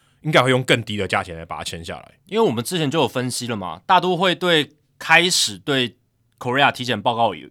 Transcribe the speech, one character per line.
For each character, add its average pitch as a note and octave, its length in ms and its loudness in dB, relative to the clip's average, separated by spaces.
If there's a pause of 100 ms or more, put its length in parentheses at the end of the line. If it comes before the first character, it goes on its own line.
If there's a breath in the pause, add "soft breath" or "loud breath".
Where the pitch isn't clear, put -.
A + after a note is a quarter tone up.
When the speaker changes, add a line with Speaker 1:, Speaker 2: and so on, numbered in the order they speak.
(200)
Speaker 1:
应 D3+ 100 -6
该 D#3+ 100 6
会 C3 100 2
用 B2+ 120 4
更 B2 220 2
低 G#2 120 -6
的 F#2+ 120 -4
价 G#2 120 0
钱 F2 160 -10
来 E2 80 -14
把 D#2+ 120 -10
他 E2 80 -12
签 E2 200 -10
下 F2 120 -10
来。 - 160 -20 (140)
Speaker 2:
因 G#3 140 -4
为 - 0 -
我 G3+ 120 2
们 A2+ 100 -4
之 F3+ 160 -6
前 D#3 100 0
就 D#3 120 0
有 B2 80 2
分 B2+ 200 -4
析 A#2+ 200 -8
了 A#2 80 -4
嘛， F2+ 280 -10
大 F#3 140 4
都 F3 180 0
会 F3 200 0
队 E3 340 0 (300)
开 E3+ 280 4
始 G#2+ 300 -2
对 C3 380 -2 (420)
Correa B2+ 340 2
体 B2 120 -10
检 A#2 160 -2
报 A#2 140 0
告 A2+ 200 2
有， C#2 160 -14